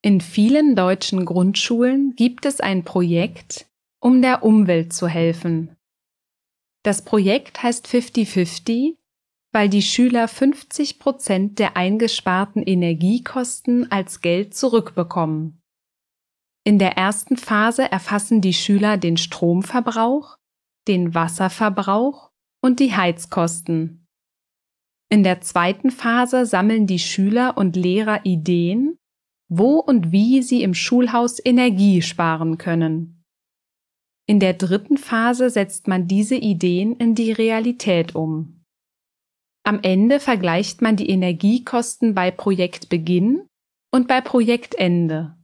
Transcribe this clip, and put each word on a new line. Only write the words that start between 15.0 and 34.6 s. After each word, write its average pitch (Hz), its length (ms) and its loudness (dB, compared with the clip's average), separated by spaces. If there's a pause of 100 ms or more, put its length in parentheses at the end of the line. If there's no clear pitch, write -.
In 208 140 4
der 185 180 2
ersten 202 400 -2
Phase 226 540 -2
erfassen 208 500 -2
die 185 140 2
Schüler 208 440 0
den 170 180 0
Stromverbrauch, 220 1200 -2 (500)
den 175 280 0
Wasserverbrauch 196 1160 -2 (320)
und 254 160 2
die 254 160 2
Heizkosten. 170 1120 -4 (1040)
In 214 120 6
der 185 180 2
zweiten 190 500 -2
Phase 247 540 0
sammeln 214 420 2
die 185 120 0
Schüler 226 580 -2
und 185 180 0
Lehrer 202 520 -2
Ideen, 180 720 0 (500)
wo 233 300 2
und 208 340 0
wie 233 300 4
sie 247 200 0
im 180 120 0
Schulhaus 240 680 0
Energie 202 600 4
sparen 165 560 -2
können. 165 640 -4 (1040)
In 208 140 4
der 185 120 2
dritten 190 460 -2